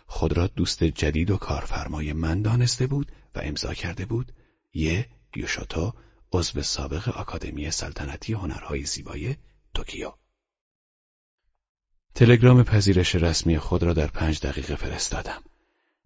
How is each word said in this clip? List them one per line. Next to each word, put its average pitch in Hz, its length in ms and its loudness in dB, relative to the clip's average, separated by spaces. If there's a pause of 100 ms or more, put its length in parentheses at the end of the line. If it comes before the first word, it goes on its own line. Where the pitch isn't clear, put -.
خود - 280 0
را 87 140 2
دوست - 360 -2
جدید 78 480 0
و 92 60 0
کارفرمای 76 760 -4
من 80 280 -2
دانسته 120 460 0
بود 143 240 -4 (240)
و - 80 -6
امضا 76 300 -6
کرده 87 320 -8
بود: 120 260 -4 (420)
یه 80 360 0 (260)
یوشوتو، - 580 -4 (380)
عضو 82 300 -2
سابق 71 480 -6
آکادمی - 640 -8
سلطنتی 73 600 -6
هنرهای 73 520 -6
زیبای 76 500 -6 (380)
توکیو. - 380 -6 (2000)
تلگرام 123 480 10
پذیرش 98 520 4
رسمی 82 420 2
خود 85 260 0
را 85 100 2
در 76 140 2
پنج 80 320 -2
دقیقه 71 360 -6
فرستادم. - 680 -6 (640)